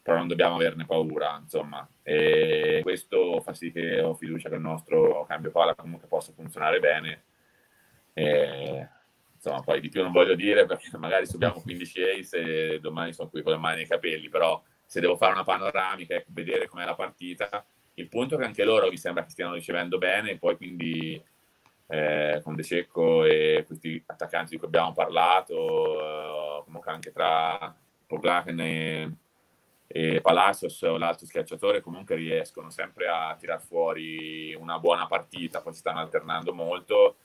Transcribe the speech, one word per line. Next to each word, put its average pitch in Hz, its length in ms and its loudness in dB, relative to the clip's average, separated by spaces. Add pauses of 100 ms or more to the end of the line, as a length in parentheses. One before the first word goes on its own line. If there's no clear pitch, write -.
però 85 160 4
non 85 100 0
dobbiamo 87 280 4
averne 82 320 0
paura, 78 520 0
insomma. 73 480 -8 (160)
E 78 800 4
questo 90 600 0
fa 85 100 -10
sì 85 200 -8
che 85 280 -2
ho 82 140 0
fiducia 80 340 -8
che 78 60 -4
il 78 80 -6
nostro 80 640 2
cambio 80 220 -6
palla 82 240 4
comunque - 340 -14
possa - 240 -4
funzionare 82 480 -2
bene. 82 440 0 (880)
E, 73 760 0 (460)
insomma, 69 280 -6
poi - 180 2
di 76 80 -10
più 92 140 -2
non 90 100 0
voglio 90 220 8
dire 98 320 6
perché 90 220 -6 (100)
magari 92 280 0
subiamo - 340 0
quindici 90 420 -8
ace 82 720 -2
e 78 60 -6
domani 82 320 -6
sono 82 160 -10
qui 78 140 -8
con 78 100 2
le 80 60 2
mani 80 180 -2
nei 80 100 -6
capelli, 80 420 -2
però 82 320 2 (240)
se - 160 -6
devo - 160 4
fare 107 160 4
una 95 120 0
panoramica 95 720 -2
e 87 120 -4
vedere 90 380 -4
com'è 87 180 -10
la 85 100 -4
partita, 98 680 -8 (300)
il 85 140 -12
punto 131 260 -2
è - 40 -2
che - 60 0
anche 101 200 -2
loro 104 240 6
mi 90 80 -2
sembra 85 280 -4
che - 60 -16
stiano 87 240 -6
ricevendo 87 440 -4
bene, 95 400 0
poi 87 180 0
quindi, 87 680 -6 (640)
eh, 76 560 0
con 78 140 -8
De 78 80 -6
Cecco 82 600 2
e 78 400 6
questi 80 400 -8
attaccanti 85 460 -6
di 80 80 -10
cui 85 80 -8
abbiamo 82 260 2
parlato, 80 1080 2
eh, 76 640 -6
comunque 80 260 -12
anche 80 220 -10
tra 82 600 0 (320)
Poglachen 85 540 0
e, 82 500 -4 (760)
e 82 340 0
Palacios 87 640 4
o 85 160 2
l'altro 85 280 -4
schiacciatore, 85 540 -2
comunque 82 360 -6
riescono 80 540 -6
sempre - 360 -8
a 82 320 -2
tirar 82 220 -6
fuori 80 920 -4
una 82 260 -8
buona 85 260 2
partita, 87 540 -6
poi 82 120 -12
si - 60 -18
stanno 85 220 -4
alternando 82 520 -4
molto. 90 600 4 (100)